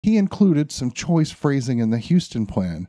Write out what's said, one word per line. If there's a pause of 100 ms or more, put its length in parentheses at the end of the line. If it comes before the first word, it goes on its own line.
He
included
some
choice
phrasing
in
the
Houston
Plan